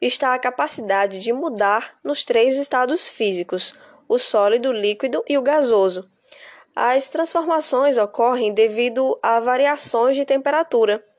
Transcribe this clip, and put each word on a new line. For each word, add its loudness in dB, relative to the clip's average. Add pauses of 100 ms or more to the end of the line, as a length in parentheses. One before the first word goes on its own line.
está 0
a -2
capacidade -2
de -2
mudar -2
nos -4
três 4
estados -2
físicos: -4 (360)
o 2
sólido, 2
o 0
líquido -2
e 2
o 0
gasoso. 2 (640)
As 0
transformações 0
ocorrem 0
devido 0
a 2
variações 0
de -2
temperatura. 0 (120)